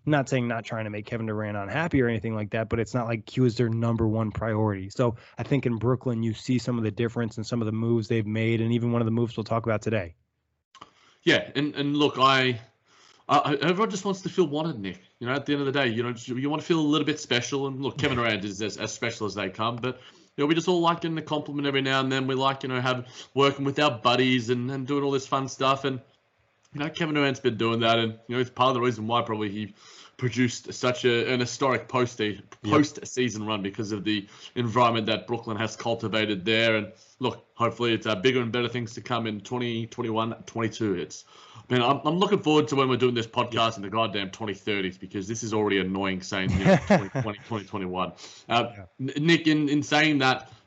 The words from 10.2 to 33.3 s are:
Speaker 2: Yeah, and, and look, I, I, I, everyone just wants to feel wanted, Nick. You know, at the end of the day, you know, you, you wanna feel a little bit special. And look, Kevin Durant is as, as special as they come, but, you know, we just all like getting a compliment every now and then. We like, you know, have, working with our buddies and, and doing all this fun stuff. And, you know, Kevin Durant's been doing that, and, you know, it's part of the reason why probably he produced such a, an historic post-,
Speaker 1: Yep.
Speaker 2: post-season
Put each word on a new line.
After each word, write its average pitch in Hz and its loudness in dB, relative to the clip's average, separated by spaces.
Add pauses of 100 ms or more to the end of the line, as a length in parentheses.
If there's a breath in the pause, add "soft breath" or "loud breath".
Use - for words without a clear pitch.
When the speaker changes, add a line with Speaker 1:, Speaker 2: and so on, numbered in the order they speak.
Speaker 2:
Yeah, 127 2
and, 143 -2
and 143 0
look, 143 -4
I, 127 4 (680 soft breath)
I, 139 4
I, 143 2
everyone 180 2
just 202 -6
wants 190 -2
to - -6
feel 180 2
wanted, 147 -4
Nick. 95 -8 (180)
You 117 -6
know, 127 0
at 139 -4
the 143 -2
end 143 0
of 139 -2
the 135 -2
day, 139 2
you 117 0
know, 123 -4
you, 123 -8
you 139 -2
wanna 151 -2
feel 165 0
a - 2
little 151 2
bit 147 -2
special. 135 -2
And 135 -6
look, 131 -4
Kevin 135 0
Durant 107 0
is 101 -6
as, 104 -6
as 107 -6
special 113 -6
as 95 -4
they 98 -4
come, 113 -4
but, 123 -6 (380 loud breath)
you 143 0
know, - 2
we 160 4
just 165 0
all 180 4
like 170 2
getting 165 -4
a 156 -6
compliment 147 -4
every 135 2
now 135 2
and 131 0
then. 131 0
We 135 0
like, 135 0
you 131 -6
know, 127 -2
have, 123 -2 (260 loud breath)
working 139 2
with 139 0
our 147 4
buddies 120 2
and, 123 0
and 139 -6
doing 143 0
all 143 2
this 135 -2
fun 135 -2
stuff. 135 0
And, 135 -2 (760)
you 143 -10
know, 151 -2
Kevin 156 -2
Durant's 139 2
been 113 0
doing 113 0
that, 113 6
and, 113 -2 (100)
you 120 -6
know, 127 0
it's 123 -2
part 127 2
of 135 2
the 120 0
reason 110 0
why 117 2
probably 107 -4
he 101 -8 (440 loud breath)
produced 120 -2
such 123 -2
a, 117 2
an 123 0
historic 123 -2
post-, 123 -2
Speaker 1:
Yep. 107 -4 (200)
Speaker 2:
post-season 113 0